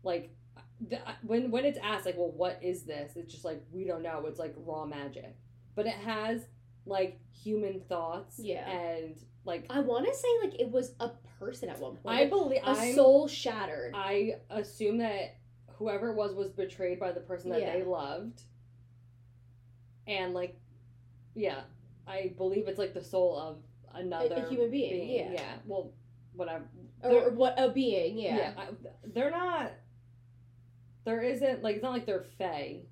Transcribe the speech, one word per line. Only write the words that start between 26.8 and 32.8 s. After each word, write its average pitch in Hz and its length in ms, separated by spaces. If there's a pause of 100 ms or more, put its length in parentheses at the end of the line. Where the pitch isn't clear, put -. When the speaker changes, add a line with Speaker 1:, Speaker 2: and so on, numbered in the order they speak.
Speaker 2:
Or, 247 80
Speaker 1:
They're 240 180
Speaker 2:
or - 20
what, 247 280
a 254 120
being, 214 480
yeah. 220 180
Speaker 1:
Yeah, 190 200
I, 190 100 (400)
they're 247 240
not, 339 420 (1300)
there 226 180
isn't, 254 400
like, 214 140
it's 214 60
not 254 100
like 240 140
they're 202 180 (140)
fae. 151 420 (120)